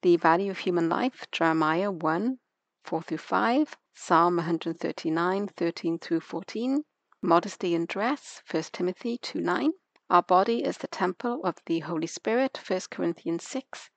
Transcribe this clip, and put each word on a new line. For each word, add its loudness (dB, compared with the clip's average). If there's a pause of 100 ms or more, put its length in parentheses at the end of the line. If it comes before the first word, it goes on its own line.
The 8
value 4
of -6
human 0
life, -2
Jeremiah 2
one, -2 (460)
four -6
through -6
five, 0 (180)
Psalm 4
one 0
hundred -2
thirty-nine, -2
thirteen -2
through -2
fourteen. -4 (380)
Modesty 2
in 0
dress, -4
First -4
Timothy -4
two -8
nine. 0 (400)
Our 6
body 4
is -2
the -10
temple -4
of -2 (100)
the 0
Holy -2
Spirit, -2
First -4
Corinthians -4
six -12